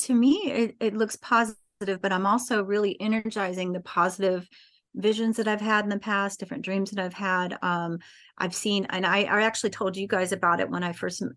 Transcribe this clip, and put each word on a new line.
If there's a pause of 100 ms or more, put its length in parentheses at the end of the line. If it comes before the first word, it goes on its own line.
to
me,
it,
it
looks
positive,
but
I'm
also
really
energizing
the
positive (480)
visions
that
I've
had
in
the
past,
different
dreams
that
I've
had.
Um, (400)
I've
seen,
and
I,
I
actually
told
you
guys
about
it
when
I
first, (160)